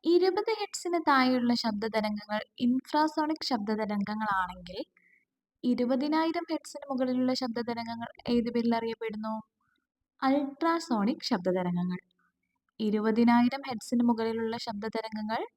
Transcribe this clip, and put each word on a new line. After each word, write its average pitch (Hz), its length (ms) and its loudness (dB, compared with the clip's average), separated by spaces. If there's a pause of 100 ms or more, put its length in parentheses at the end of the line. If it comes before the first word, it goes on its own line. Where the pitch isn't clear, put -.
ഇരുപത് 370 540 4
ഹെർട്സിന് 349 500 -4
താഴെയുള്ള 254 460 4
ശബ്ദതരംഗങ്ങൾ 214 840 -2 (180)
ഇൻഫ്രാസോണിക് 302 880 0
ശബ്ദതരംഗങ്ങളാണെങ്കിൽ 208 1400 -4 (840)
ഇരുപതിനായിരം 294 880 0
ഹെർട്സിന് 285 420 -8
മുകളിലുള്ള 254 420 0
ശബ്ദതരംഗങ്ങൾ 233 720 -6 (220)
ഏത് 240 240 2
പേരിൽ 233 240 2
അറിയപ്പെടുന്നു? 220 640 -6 (840)
അൾട്രാസോണിക് 277 1000 0
ശബ്ദതരംഗങ്ങൾ. 180 760 0 (840)
ഇരുപതിനായിരം 233 840 4
ഹെർട്സിന് 240 380 0
മുകളിലുള്ള 226 520 0
ശബ്ദതരംഗങ്ങൾ 220 920 -6 (100)